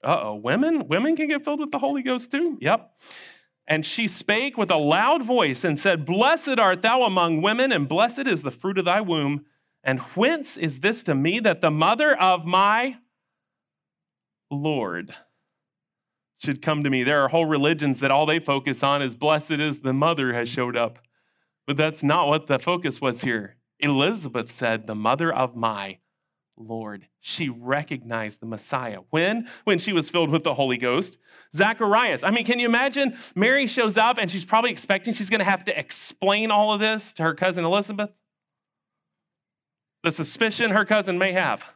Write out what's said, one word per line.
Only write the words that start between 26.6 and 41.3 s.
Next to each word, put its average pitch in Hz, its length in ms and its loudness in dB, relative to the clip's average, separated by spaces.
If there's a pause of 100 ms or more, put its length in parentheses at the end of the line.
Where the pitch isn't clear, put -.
She - 280 -6
recognized 120 920 -4
the 113 60 -14
Messiah. 113 640 -6
When? 202 400 -2 (160)
When 196 140 2
she 196 160 -4
was 165 160 0
filled 165 180 2
with 151 160 0
the 151 100 0
Holy 131 220 0
Ghost. 127 400 -2 (380)
Zacharias, 214 680 2
I 175 80 2
mean, 226 140 0
can 240 140 0
you 240 80 0
imagine? 254 500 0 (180)
Mary 254 320 2
shows 220 300 0
up 233 220 4
and 196 120 -2
she's 180 140 -8
probably 226 260 2
expecting 196 440 -4
she's 196 160 -6
gonna 214 120 0
have 185 220 0
to 180 140 -4
explain 202 720 -2
all 214 220 4
of 208 80 0
this 214 340 -2
to - 80 -6
her 160 120 2
cousin 180 300 0
Elizabeth. 202 460 -2 (1900)
The 165 100 0
suspicion 214 580 -2
her 202 140 2
cousin 196 320 0
may 185 160 0